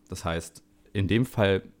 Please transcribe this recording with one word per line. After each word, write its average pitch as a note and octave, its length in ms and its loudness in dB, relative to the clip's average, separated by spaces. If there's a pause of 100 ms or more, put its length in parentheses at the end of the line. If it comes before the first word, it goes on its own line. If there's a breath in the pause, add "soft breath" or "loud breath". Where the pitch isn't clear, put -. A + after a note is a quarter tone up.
Das - 160 -10
heißt, E2+ 380 -6 (320)
in G2 140 0
dem A#2 180 4
Fall G2 360 2 (180)